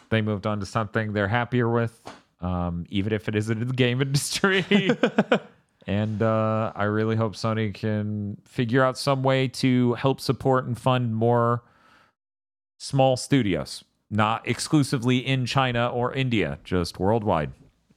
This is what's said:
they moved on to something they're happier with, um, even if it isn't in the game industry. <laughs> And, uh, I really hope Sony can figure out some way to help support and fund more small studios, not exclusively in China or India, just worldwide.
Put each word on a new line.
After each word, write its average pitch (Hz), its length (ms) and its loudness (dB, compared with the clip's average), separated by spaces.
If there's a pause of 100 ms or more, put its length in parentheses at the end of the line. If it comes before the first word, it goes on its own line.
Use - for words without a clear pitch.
they 110 140 2
moved 107 240 -2
on 104 140 -2
to 95 40 -6
something 107 480 -2
they're 101 140 0
happier 120 420 0
with, 117 320 -2 (400)
um, 87 480 -2
even 101 240 -2
if 104 140 -4
it 104 80 -2
isn't 107 260 -2
in 120 60 -4
the 131 60 -4
game 127 280 2
industry. 175 640 0
<laughs> 202 320 4 (920)
And, 107 320 0
uh, 110 540 0
I 101 80 -2
really 110 320 0
hope 110 200 0
Sony 110 380 -2
can 104 680 -4
figure 131 400 0
out 127 140 0
some 135 260 0
way 131 260 2
to 123 440 2
help 131 260 0
support 131 460 0
and 123 120 -4
fund 123 380 0
more 117 480 2 (1120)
small 131 380 2
studios, 101 680 -2 (260)
not 107 340 0
exclusively 127 720 0
in 127 260 -2
China 120 420 0
or 120 260 -2
India, 110 520 0
just 90 340 -2
worldwide. 95 520 0 (460)